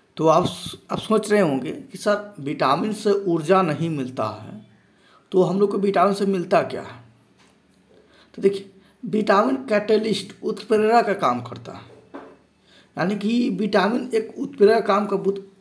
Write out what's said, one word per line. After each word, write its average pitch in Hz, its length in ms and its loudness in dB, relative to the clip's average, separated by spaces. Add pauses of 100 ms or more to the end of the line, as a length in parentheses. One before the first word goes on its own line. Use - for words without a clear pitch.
(160)
तो 156 100 2
आप 165 200 6
स-, - 300 -8 (140)
आप - 80 -4
सोच 214 340 0
रहे 208 80 4
होंगे 151 320 0
कि - 260 -14
सर 208 420 -2
विटामिन 151 520 0
से 202 200 0
ऊर्जा 180 500 2
नहीं 165 280 -2
मिलता 123 380 -4 (140)
है, - 240 -16 (680)
तो 185 100 4
हम 175 180 2
लोग 202 100 2
को 220 80 -2
विटामिन 196 360 2
से 202 120 -2
मिलता 180 360 0
क्या - 200 -8
है? - 180 -18 (1300)
तो - 80 -14
देखिए, - 280 0 (340)
विटामिन 214 520 2
कैटलिस्ट, 214 840 -2
उत्प्रेरक 214 640 2
का 196 80 0
काम 123 260 0
करता - 320 -14
है। - 180 -18 (1080)
यानी 190 180 -2
कि 233 340 0
विटामिन 208 640 0
एक 220 240 -2
उत्प्रेरक 214 480 4
काम 202 200 2
का, 190 100 -2
बुत-, 185 300 -2 (140)